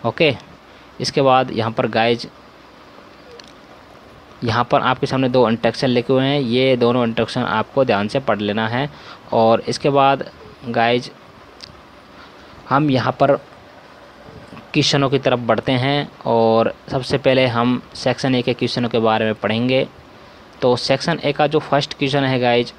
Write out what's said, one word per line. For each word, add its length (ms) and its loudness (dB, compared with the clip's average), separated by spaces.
ओके, 280 2
इसके 220 -2
बाद 300 4
यहाँ 200 -2
पर 160 -2
guys, 400 0
यहाँ 200 0
पर 160 2
आपके 260 0
सामने 220 0
दो 200 4
introduction 400 0
लिखे 240 0
हुए 120 2
हैं, 160 0
ये 360 2
दोनों 300 2
introduction 340 -2
आपको 440 -2
ध्यान 240 0
से 120 -2
पढ़ 200 -2
लेना 280 -2
है। 200 -4
और 300 4
इसके 280 -4
बाद 340 2
guys 440 0
हम 220 2
यहाँ 240 0
पर 220 2
क्वेश्चनों 380 2
की 80 0
तरफ 220 2
बढ़ते 340 0
हैं 360 -2
और 480 2
सबसे 280 -2
पहले 300 2
हम 320 0
section 400 -2
A 80 0
के 120 -2
क्वेश्चनों 340 -4
के 120 -2
बारे 240 2
में 120 -2
पढ़ेंगे। 500 0
तो 160 2
section 420 -2
ए 120 -2
का 140 2
जो 140 0
first 340 -2
question 300 -2
है 160 0
guys 380 2